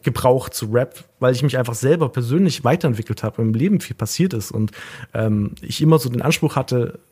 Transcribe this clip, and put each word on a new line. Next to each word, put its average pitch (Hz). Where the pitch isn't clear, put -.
gebraucht 127
zu -
Rap, 120
weil 127
ich 123
mich 131
einfach 120
selber 139
persönlich 135
weiterentwickelt 120
hab, 110
im 113
Leben 165
viel -
passiert 180
ist 107
und, 107
ähm, 107
ich -
immer 156
so 127
den 123
Anspruch 156
hatte 127